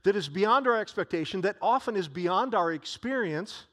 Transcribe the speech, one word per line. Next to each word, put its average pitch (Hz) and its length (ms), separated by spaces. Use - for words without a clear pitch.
that 196 120
is 156 140
beyond 214 380
our 233 100
expectation, 185 640
that 196 200
often 233 340
is 180 120
beyond 180 480
our 170 180
experience. 196 1000